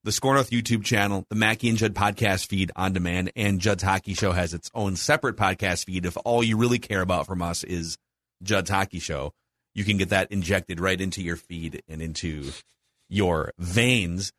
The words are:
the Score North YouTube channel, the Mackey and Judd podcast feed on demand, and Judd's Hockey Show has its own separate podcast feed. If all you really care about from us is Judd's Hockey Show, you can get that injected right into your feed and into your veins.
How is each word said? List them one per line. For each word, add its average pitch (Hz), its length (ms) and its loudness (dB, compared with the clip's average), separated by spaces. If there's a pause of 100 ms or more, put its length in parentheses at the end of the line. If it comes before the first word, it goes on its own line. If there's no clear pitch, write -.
the 101 80 -2
Score 135 220 2
North 135 160 4
YouTube 113 340 0
channel, 101 440 2
the 107 60 -6
Mackey 110 340 2
and 113 80 4
Judd 104 180 2
podcast 104 520 2
feed 95 300 0
on 92 160 0
demand, 90 420 0
and 101 260 0
Judd's 98 220 2
Hockey 95 320 0
Show 98 160 0
has 87 240 0
its - 180 -12
own 98 220 -2
separate 147 420 0
podcast 95 500 0
feed. 92 200 -4
If 87 180 -4
all 117 200 4
you 110 120 2
really 120 220 4
care 98 220 -2
about 92 260 0
from 90 160 -4
us 85 220 -4
is 82 340 -6 (420)
Judd's 95 300 0
Hockey 95 300 0
Show, 73 320 -6 (420)
you 104 100 -4
can 104 120 2
get 92 140 0
that 95 200 2
injected 92 480 -2
right 92 220 0
into 95 220 -4
your 85 140 -4
feed 80 520 -10
and 78 120 -12
into 78 520 -6 (560)
your 90 500 2
veins. 95 800 0